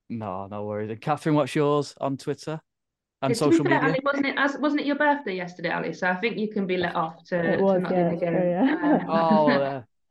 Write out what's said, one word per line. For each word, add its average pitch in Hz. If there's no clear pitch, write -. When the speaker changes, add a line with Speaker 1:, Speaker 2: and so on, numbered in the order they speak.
Speaker 1:
No, 98
no 104
worries. 104
And 107
Catherine, 151
what's 147
yours 147
on 135
Twitter 151
and -
Speaker 2:
Yeah, 233
to 302
be -
Speaker 1:
social 330
Speaker 2:
fair, 302
Speaker 1:
media? 269
Speaker 2:
Ali, 262
wasn't 277
it, 262
as, 277
wasn't 294
it 254
your 285
birthday 285
yesterday, 175
Ali? 170
So 185
I 185
think 196
you 214
can 196
be 180
let 175
off 165
to, 180
Speaker 3:
It 170
Speaker 2:
to 190
Speaker 3:
was, 190
Speaker 2:
not 180
Speaker 3:
yeah, 175
Speaker 2:
leave 170
the 175
game. 170
Speaker 3:
true, 180
yeah. 294
Speaker 2:
Um, 170
Speaker 1:
Oh, 160
yeah. 139